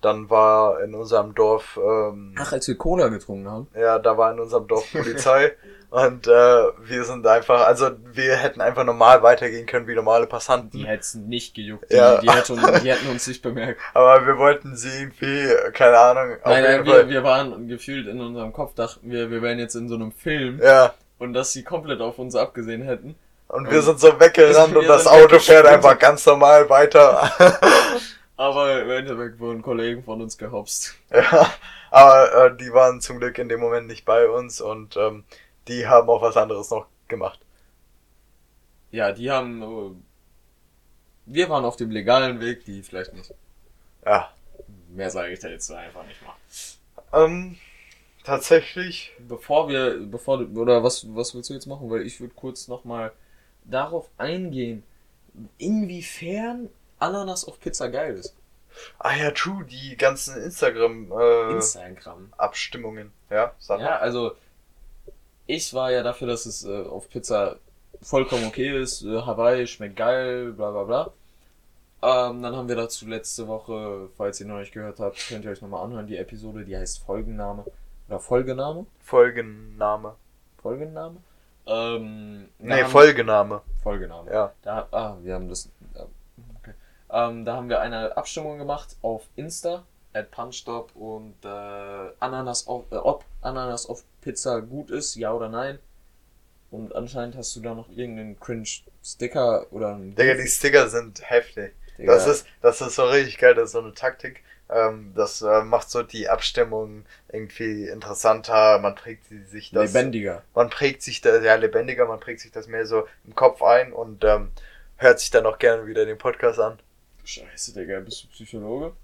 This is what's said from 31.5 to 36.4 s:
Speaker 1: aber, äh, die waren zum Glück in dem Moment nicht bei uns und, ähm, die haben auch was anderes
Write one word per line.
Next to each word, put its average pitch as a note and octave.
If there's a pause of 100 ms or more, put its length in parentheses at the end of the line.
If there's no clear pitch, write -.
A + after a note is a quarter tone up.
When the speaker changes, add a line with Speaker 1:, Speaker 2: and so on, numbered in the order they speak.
Speaker 1:
aber, C3+ (180)
äh, B2
die B2
waren B2+
zum B2+
Glück B2
in A#2+
dem A#2
Moment A#2
nicht A2+
bei A2+
uns A#2+
und, G#2+
ähm, G#2+ (440)
die A#2+
haben A#2
auch A2+
was A2+
anderes G#2+